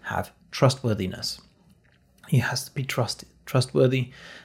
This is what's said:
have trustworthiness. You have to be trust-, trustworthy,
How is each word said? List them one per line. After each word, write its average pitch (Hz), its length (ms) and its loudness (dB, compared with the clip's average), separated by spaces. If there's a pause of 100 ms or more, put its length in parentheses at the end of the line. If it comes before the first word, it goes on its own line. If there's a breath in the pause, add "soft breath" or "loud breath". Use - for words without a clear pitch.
have - 300 -6 (200)
trustworthiness. 110 920 0 (880)
You 131 120 4
have - 220 -4
to - 100 -14
be 139 100 -6
trust-, - 420 -4 (200)
trustworthy, 131 640 2 (340 loud breath)